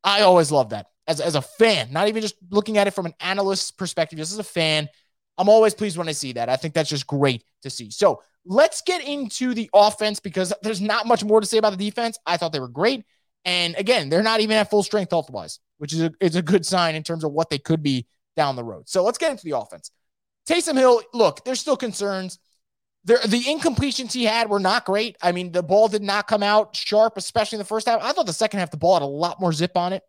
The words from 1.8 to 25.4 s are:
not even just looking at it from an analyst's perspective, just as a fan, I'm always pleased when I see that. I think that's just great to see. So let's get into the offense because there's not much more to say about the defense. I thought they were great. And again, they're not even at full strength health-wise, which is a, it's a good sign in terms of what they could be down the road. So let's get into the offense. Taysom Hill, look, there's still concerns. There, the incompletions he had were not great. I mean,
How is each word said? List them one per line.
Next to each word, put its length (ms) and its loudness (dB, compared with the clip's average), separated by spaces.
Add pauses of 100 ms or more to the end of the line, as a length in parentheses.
not 160 0
even 140 -2
just 120 -6 (160)
looking 280 0
at 100 2
it 20 0
from 160 -6
an 140 -8
analyst's 500 -2
perspective, 480 -6
just 140 -8
as 80 -8
a 40 -8
fan, 440 -2 (500)
I'm 100 2
always 240 8
pleased 240 -6
when 120 -6
I 40 -4
see 200 -8
that. 160 -4
I 80 2
think 180 -6
that's 160 0
just 160 -6
great 380 0 (180)
to 80 -12
see. 220 -14
So 300 2 (220)
let's 380 2
get 240 -4
into 480 -6
the 180 -6
offense 460 4
because 340 -4 (100)
there's 180 -6
not 260 -2
much 160 2
more 180 4
to 60 -6
say 120 0
about 120 4
the 60 -8
defense. 500 -6
I 100 0
thought 160 -4
they 60 -4
were 80 -6
great. 380 -2 (400)
And 320 -2
again, 320 0
they're 140 2
not 180 2
even 160 0
at 120 2
full 140 2
strength 300 -2
health-wise, 480 -6 (180)
which 140 -10
is 100 0
a, 180 0
it's 140 2
a 80 0
good 240 2
sign 300 0
in 80 -8
terms 180 -6
of 80 -2
what 200 -2
they 80 -2
could 260 -2
be 240 -2 (280)
down 200 0
the 80 -10
road. 240 -14
So 160 0
let's 140 0
get 120 0
into 140 -10
the 120 -4
offense. 360 -10 (560)
Taysom 280 0
Hill, 260 6 (120)
look, 300 2
there's 160 -4
still 160 0
concerns. 640 -6 (640)
There, 200 4
the 180 2
incompletions 680 -2
he 120 -2
had 260 0
were 80 0
not 260 0
great. 380 -2
I 80 2
mean, 220 -6